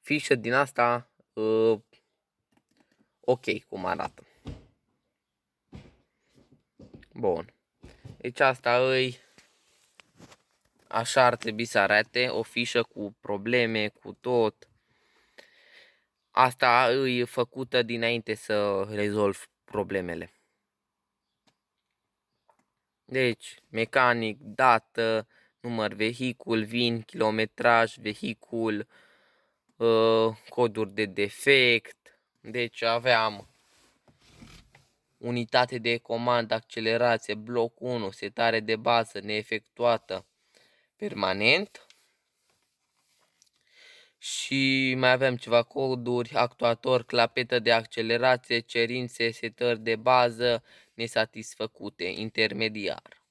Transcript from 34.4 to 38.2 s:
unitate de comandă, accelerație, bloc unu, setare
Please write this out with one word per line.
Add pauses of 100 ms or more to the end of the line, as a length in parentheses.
unitate
de
comandă,
accelerație,
bloc
unu,
setare